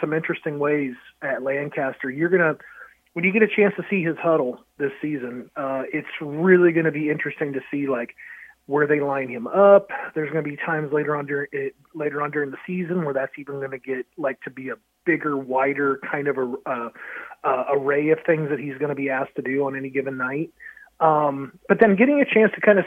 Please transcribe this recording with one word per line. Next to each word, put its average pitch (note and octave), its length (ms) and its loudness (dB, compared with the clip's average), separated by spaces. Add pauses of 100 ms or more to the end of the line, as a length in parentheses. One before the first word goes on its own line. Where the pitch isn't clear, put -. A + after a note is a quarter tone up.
some D3+ 120 -2
interesting D#3 460 -4
ways C#3+ 340 0 (280)
at C3 200 -4
Lancaster. C#3 720 -4
You're D#3 180 -2
gonna, E3+ 280 4 (560)
when F3 120 -4
you F#3+ 60 4
get A3 100 2
a G#3+ 60 6
chance G3+ 300 2
to F3+ 120 -8
see F#3+ 140 0
his D#3+ 140 -2
huddle D3 440 0 (160)
this C#3 140 -2 (100)
season, B2 540 -8
uh, C3+ 360 -4
it's D3+ 160 -6 (140)
really F3 500 6
gonna D#3+ 200 2
be D3+ 180 -2
interesting D3 440 -4
to C3 80 -4 (100)
see, C#3+ 160 -4
like, A#2+ 280 -4 (520)
where D3 180 2
they D3 140 2
line C#3 300 -2
him A#2 180 -8
up. G3+ 420 8 (240)
There's D#3 160 -4
gonna D#3 140 -2
be D3 140 -8
times D#3 360 -4
later D3+ 220 0
on C#3+ 100 -6
during, C#3+ 280 -4
eh, C#3 160 -4 (260)
later D3 260 -4
on D3 80 -4
during D3 220 -4
the C3+ 60 -12 (100)
season F3+ 380 -4
where C#3+ 80 -4
that's C3+ 260 -4
even C#3 200 -10
gonna C3+ 200 -8
get, B2+ 260 -6 (120)
like, C#3 240 -4
to C#3 100 -12
be C3 180 -12
a A#2 60 -8 (300)
bigger, D3+ 300 0
wider C3+ 640 0 (120)
kind C#3+ 160 -2
of C3 100 -2
a, B2+ 160 -2 (120)
uh, A#2+ 240 -6 (540)
uh, C3+ 280 0
array C#3+ 380 2
of D#3 160 4
things D#3 240 2
that C#3+ 100 -2
he's C#3 180 -8
gonna C#3+ 160 -2
be C#3 160 -4
asked C3+ 280 -4
to C#3 40 -6
do C3+ 240 -2
on C3+ 100 -4
any C3+ 140 -8
given C3+ 280 -4
night. C3+ 340 -4 (480)
Um, D3 580 2 (120)
but F#3+ 100 4
then G#3+ 160 8
getting C4 240 4
a C#4 60 4
chance G#3+ 300 4
to - 60 -8
kinda G3+ 240 6